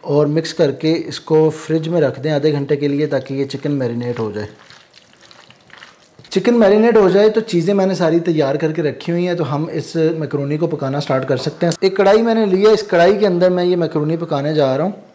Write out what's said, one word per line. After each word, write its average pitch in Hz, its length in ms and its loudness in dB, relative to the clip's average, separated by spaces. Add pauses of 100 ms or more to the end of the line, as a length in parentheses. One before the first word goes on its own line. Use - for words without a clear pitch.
और 147 240 2
mix 156 240 -2
करके 156 400 0
इसको 156 580 0
fridge 156 360 -4
में 170 140 0
रख 127 180 -2
दें 151 120 -4
आधे 151 200 0
घंटे 143 260 -2
के 143 100 -2
लिए, 143 200 -2
ताकि 135 280 -4
ये 139 120 -2
chicken 139 260 -6
marinate 120 460 -4
हो 107 120 -4
जाए। 104 160 -8 (1800)
chicken 196 240 2
marinate 220 420 4
हो 190 120 6
जाए 202 200 4
तो 220 140 0
चीज़ें 175 300 0
मैंने 190 220 0
सारी 165 260 0
तैयार 151 360 0
करके 156 240 -2
रखी 151 300 -4
हुई 175 120 0
हैं, 180 140 -2
तो 165 80 -4
हम 147 260 -4
इस 160 240 -8
macaroni 156 640 -2
को 160 120 -2
पकाना 139 300 -4
start 131 260 -2
कर 135 140 0
सकते - 260 -4
हैं। 165 80 2 (100)
एक 190 140 0
कढ़ाई 202 240 4
मैंने 226 240 2
ली 190 180 2
है, 214 100 6
इस 208 100 2
कढ़ाई 185 340 4
के 208 80 0
अंदर 180 240 2
मैं 180 140 0
ये 180 140 2
macaroni 156 400 -2
पकाने 160 360 -4
जा 135 220 2
रहा 151 100 -2
हूँ। 202 80 -4 (220)